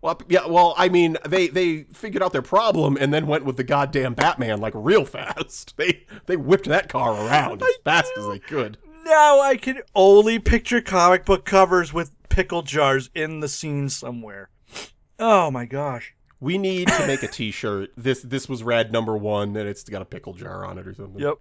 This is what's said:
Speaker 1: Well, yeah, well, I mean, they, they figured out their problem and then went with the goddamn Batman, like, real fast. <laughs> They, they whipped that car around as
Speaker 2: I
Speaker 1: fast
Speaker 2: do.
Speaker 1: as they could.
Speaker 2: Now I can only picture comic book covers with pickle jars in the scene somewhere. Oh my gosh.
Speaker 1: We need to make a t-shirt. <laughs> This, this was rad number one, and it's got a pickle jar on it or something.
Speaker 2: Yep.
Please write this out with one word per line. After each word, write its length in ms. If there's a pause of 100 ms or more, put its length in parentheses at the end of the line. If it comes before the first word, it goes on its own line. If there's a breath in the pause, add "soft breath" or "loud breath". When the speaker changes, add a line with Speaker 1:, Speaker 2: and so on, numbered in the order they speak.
Speaker 1:
Well, 260
yeah, 180
well, 300
I 140
mean, 260 (100)
they, 220
they 360 (100)
figured 280
out 100
their 100
problem 580
and 120
then 140
went 200
with 100
the 80
goddamn 500
Batman, 460
like, 160
real 280
fast. 680
<laughs> 40
They, 260 (220 loud breath)
they 100
whipped 320
that 200
car 260
around 480
as 60
Speaker 2:
I 60 (100)
Speaker 1:
fast 300
Speaker 2:
do. 60
Speaker 1:
as 80
they 100
could. 380 (280)
Speaker 2:
Now 360
I 160
can 240 (140)
only 440
picture 440
comic 420
book 220
covers 460
with 180 (180)
pickle 340
jars 520
in 260
the 80
scene 400
somewhere. 640 (680 loud breath)
Oh 320
my 140
gosh. 500 (240)
Speaker 1:
We 200
need 300
to 180
make 160
a 60
t-shirt. 640
<laughs> 40
This, 260
this 260
was 140
rad 300
number 240
one, 400
and 120
it's 160
got 180
a 20
pickle 300
jar 320
on 120
it 80
or 80
something. 260
Speaker 2:
Yep. 200